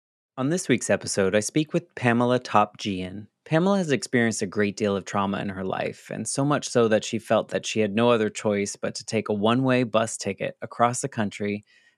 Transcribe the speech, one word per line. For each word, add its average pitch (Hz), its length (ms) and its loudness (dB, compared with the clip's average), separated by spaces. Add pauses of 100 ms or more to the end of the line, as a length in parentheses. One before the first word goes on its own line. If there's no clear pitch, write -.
(380)
On 131 100 -2
this 175 200 -2
week's 120 220 2
episode, 95 440 2
I 107 60 6
speak 151 320 -2
with 170 220 -4
Pamela 123 460 2
Topgian. 101 880 -2 (180)
Pamela 185 340 2
has 165 140 0
experienced 117 500 0
a 104 40 -4
great 101 300 0
deal 101 200 0
of 92 80 -4
trauma 98 340 -2
in 110 100 -4
her 92 160 -8
life, - 480 -6
and 110 140 -6
so - 180 -2
much 143 240 0
so 117 200 4
that 107 160 4
she 117 140 -4
felt 107 300 0
that 95 160 -4
she - 160 -4
had 101 140 0
no 117 160 4
other 110 180 4
choice 101 480 -2
but - 200 -6
to - 80 -12
take 110 240 -2
a 107 60 0
one-way 123 500 2
bus 113 320 0
ticket 98 460 -6
across 120 380 0
the 123 80 -6
country 104 560 -4 (340)